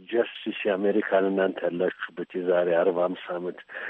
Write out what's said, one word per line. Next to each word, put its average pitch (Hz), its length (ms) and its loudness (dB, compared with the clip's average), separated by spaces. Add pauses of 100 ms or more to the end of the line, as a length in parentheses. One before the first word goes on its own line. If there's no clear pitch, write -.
ጀስቲስ 113 540 -2
የአሜሪካን 101 640 2
እናንተ 95 380 0
ያላችሁበት 87 720 -4
የዛሬ 90 400 2
አርባ 87 280 4
አምሳ 90 300 -2
ዓመት 90 280 -6 (300)